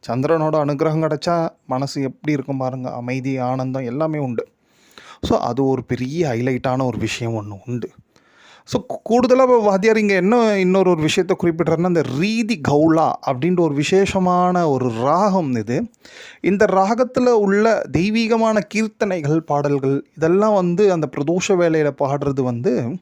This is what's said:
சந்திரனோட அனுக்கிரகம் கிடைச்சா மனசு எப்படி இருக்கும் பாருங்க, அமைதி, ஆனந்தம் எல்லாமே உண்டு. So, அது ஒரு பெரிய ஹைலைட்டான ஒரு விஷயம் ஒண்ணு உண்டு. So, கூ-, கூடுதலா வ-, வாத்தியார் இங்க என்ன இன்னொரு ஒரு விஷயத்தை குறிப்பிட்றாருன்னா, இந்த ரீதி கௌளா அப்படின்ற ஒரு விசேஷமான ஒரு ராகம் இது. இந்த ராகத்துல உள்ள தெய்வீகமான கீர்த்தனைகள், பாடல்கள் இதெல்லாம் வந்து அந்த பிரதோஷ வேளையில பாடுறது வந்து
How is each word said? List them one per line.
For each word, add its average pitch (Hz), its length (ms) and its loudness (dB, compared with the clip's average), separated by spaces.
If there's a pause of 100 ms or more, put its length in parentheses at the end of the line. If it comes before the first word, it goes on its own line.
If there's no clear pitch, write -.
சந்திரனோட 156 500 0
அனுக்கிரகம் 151 460 0
கிடைச்சா 165 460 0 (180)
மனசு 135 360 -4
எப்படி 135 300 -4
இருக்கும் 139 240 -4
பாருங்க, 127 340 -6
அமைதி, 127 480 -6
ஆனந்தம் 131 460 -4
எல்லாமே 151 340 -4
உண்டு. 123 300 -6 (760)
So, - 160 0
அது 135 280 -2
ஒரு 131 180 0
பெரிய 135 440 -4
ஹைலைட்டான 127 560 -2
ஒரு 120 140 -2
விஷயம் 117 360 -4
ஒண்ணு 104 320 -8
உண்டு. 120 240 -8 (720)
So, 220 180 -4
கூ-, - 280 -10
கூடுதலா 254 320 2
வ-, 247 200 4
வாத்தியார் 208 360 2
இங்க 208 160 2
என்ன 208 440 2
இன்னொரு 185 320 2
ஒரு 165 100 2
விஷயத்தை 170 420 0
குறிப்பிட்றாருன்னா, 165 440 0
இந்த 170 180 2 (160)
ரீதி 214 480 -2
கௌளா 156 420 4 (160)
அப்படின்ற 156 340 0
ஒரு 156 140 2
விசேஷமான 180 920 2
ஒரு 127 320 0
ராகம் 165 560 2
இது. 120 340 -4 (500)
இந்த 196 240 2
ராகத்துல 226 640 0
உள்ள 208 540 2 (100)
தெய்வீகமான 220 680 0 (140)
கீர்த்தனைகள், 180 640 -2
பாடல்கள் 143 680 0 (100)
இதெல்லாம் 190 380 2
வந்து 185 380 2
அந்த 156 240 -2
பிரதோஷ 165 320 -2
வேளையில 160 500 2
பாடுறது 139 440 -2
வந்து 127 600 -2